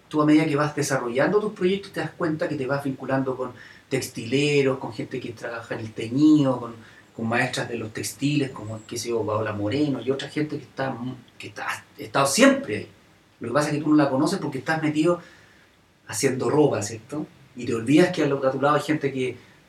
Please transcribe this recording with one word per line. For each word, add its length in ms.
tú 120
a 40
medida 200
que 120
vas 180
desarrollando 640
tus 140
proyectos 400
te 80
das 100
cuenta 380
que 60
te 120
vas 160
vinculando 540
con 160
textileros, 920
con 140
gente 300
que 100
trabaja 440
en 40
el 140
teñido, 640
con, 160
con 120
maestras 420
de 80
los 160
textiles, 580
como, 340
qué 120
sé 100
yo, 180
Paola 280
Moreno 480
y 100
otra 160
gente 300
que 60
está 260
mu-, 260
que 100
está, 220
ha 140
estado 280
siempre 520
ahí. 100
Lo 80
que 60
pasa 160
es 60
que 60
tú 80
no 60
la 140
conoces 300
porque 200
estás 240
metido 380
haciendo 420
ropa, 320
¿cierto? 440
Y 100
te 80
olvidas 360
que 140
a 40
lo, 180
a 60
tu 100
lado 140
hay 60
gente 320
que 240